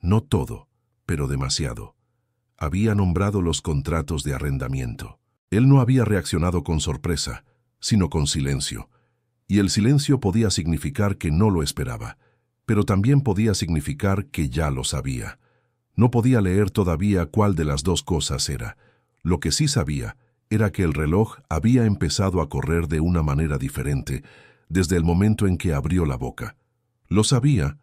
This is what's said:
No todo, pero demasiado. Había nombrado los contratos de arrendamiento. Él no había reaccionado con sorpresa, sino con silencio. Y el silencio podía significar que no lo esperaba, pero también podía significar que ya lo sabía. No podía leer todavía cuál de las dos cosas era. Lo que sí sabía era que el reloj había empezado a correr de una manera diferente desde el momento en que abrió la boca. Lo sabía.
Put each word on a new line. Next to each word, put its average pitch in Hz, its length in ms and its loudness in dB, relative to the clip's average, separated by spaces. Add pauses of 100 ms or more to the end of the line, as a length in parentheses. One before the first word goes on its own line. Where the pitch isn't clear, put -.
No 104 200 2
todo, 62 460 -4 (380)
pero 73 220 -2
demasiado. 65 680 -6 (640)
Había 101 380 0
nombrado 98 460 2
los 82 200 -2
contratos 76 640 -4
de 71 100 -4
arrendamiento. 65 880 -6 (300)
Él 123 200 4
no 139 100 8
había 127 240 4
reaccionado 87 600 0
con 78 180 -2
sorpresa, 71 640 -6 (340)
sino 92 300 2
con 73 180 0
silencio. 67 600 -4 (580)
Y 98 120 2
el 98 100 2
silencio 139 500 2
podía 107 300 2
significar 85 680 -2
que 85 140 -2
no 98 180 4
lo 85 140 2
esperaba, 62 540 -8 (480)
pero 104 180 2
también 113 380 2
podía 104 320 0
significar 85 720 -2
que 76 240 -4
ya 73 220 -2
lo 65 120 -6
sabía. 65 560 -6 (560)
No 120 160 4
podía 120 300 4
leer 95 280 2
todavía 87 580 2
cuál 104 280 2
de 80 80 -2
las 71 200 -2
dos 85 200 0
cosas 71 460 -4
era. 57 280 -8 (440)
Lo 85 180 0
que 82 120 -2
sí 151 180 0
sabía 69 480 -4 (320)
era 107 220 2
que 98 120 -2
el 80 100 2
reloj 80 440 0 (120)
había 113 360 2
empezado 95 560 0
a 76 80 -4
correr 78 380 -2
de 78 120 -2
una 82 240 2
manera 73 340 0
diferente 67 680 -4 (460)
desde 87 260 2
el 82 80 2
momento 101 420 2
en 92 120 2
que 82 160 -2
abrió 80 320 0
la 69 100 -2
boca. 60 420 -10 (500)
Lo 107 160 2
sabía. 117 600 2